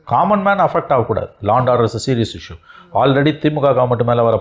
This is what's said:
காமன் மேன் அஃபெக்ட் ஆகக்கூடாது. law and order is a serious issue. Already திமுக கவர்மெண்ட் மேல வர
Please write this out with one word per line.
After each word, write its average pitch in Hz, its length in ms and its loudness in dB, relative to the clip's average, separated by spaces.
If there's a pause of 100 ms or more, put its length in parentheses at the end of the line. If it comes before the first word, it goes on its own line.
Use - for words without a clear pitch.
காமன் 190 360 0
மேன் 196 160 0
அஃபெக்ட் 170 340 0
ஆகக்கூடாது. 113 360 -2 (120)
law 104 180 0
and 127 100 0
order 120 160 2
is 107 100 -2
a 110 120 -8
serious 117 280 -2
issue. 82 220 -18 (380)
Already 139 380 2
திமுக 147 380 -2
கவர்மெண்ட் 120 340 0
மேல 120 180 2
வர 113 180 2